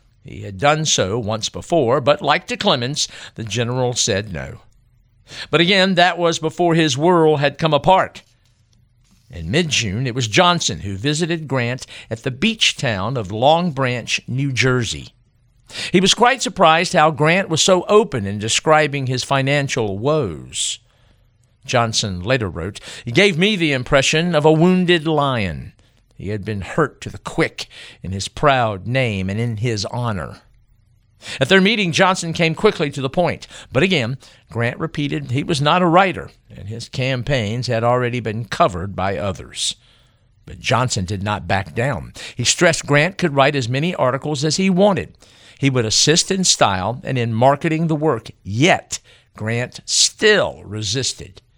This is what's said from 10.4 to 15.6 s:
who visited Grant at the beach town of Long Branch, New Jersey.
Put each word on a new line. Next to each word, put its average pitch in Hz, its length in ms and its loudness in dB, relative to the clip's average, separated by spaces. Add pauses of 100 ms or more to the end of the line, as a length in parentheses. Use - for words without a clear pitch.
who 98 160 -8
visited 151 520 -4
Grant 127 380 -4 (220)
at 113 140 -8
the - 80 -4
beach 208 460 -2
town 113 400 -2
of 101 160 -6
Long 156 400 2
Branch, 123 560 -2
New 135 240 -2
Jersey. 120 640 -2 (760)